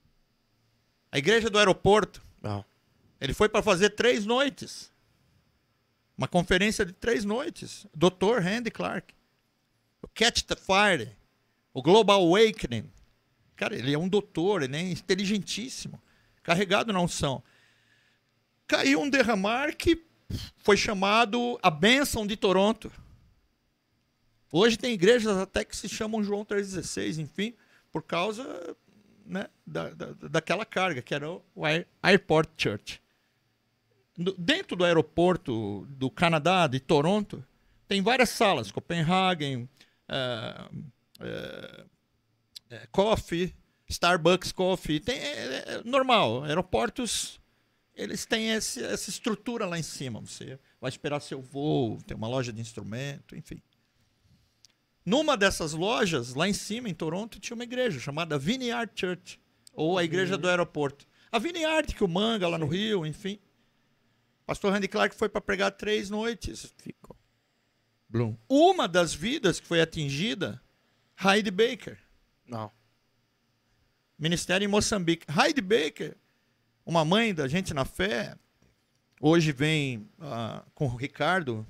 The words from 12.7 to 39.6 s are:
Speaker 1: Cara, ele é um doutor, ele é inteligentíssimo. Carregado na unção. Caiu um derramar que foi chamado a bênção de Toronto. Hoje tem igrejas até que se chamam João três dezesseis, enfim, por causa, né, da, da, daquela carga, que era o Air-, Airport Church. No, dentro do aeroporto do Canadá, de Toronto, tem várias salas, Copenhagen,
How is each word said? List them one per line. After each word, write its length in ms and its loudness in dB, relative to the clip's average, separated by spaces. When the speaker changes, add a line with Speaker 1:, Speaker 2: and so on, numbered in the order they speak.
Speaker 1:
Cara, 180 -4
ele 200 0
é 40 0
um 80 -2
doutor, 560 0
ele 140 -4
é 60 -4
inteligentíssimo. 1160 -4
Carregado 500 0
na 80 0
unção. 420 -2
Caiu 340 2
um 80 -2
derramar 680 0
que 300 2
foi 180 6
chamado 840 0
a 80 8
bênção 560 2
de 100 -2
Toronto. 560 2
Hoje 240 6
tem 160 -2
igrejas 460 4
até 260 -4
que 100 -12
se 140 -10
chamam 340 -4
João 220 -4
três 240 -4
dezesseis, 500 -6
enfim, 360 -6
por 100 -6
causa, 760 -6
né, 200 -6
da, 240 -8
da, 220 -12
daquela 360 -2
carga, 380 -4
que 120 -6
era 160 -6
o 340 -14
Air-, 220 -2
Airport 540 4
Church. 460 -6
No, 200 -2
dentro 400 -2
do 80 2
aeroporto 1040 2
do 220 -4
Canadá, 560 2
de 140 -2
Toronto, 640 2
tem 140 0
várias 280 2
salas, 400 2
Copenhagen, 1000 0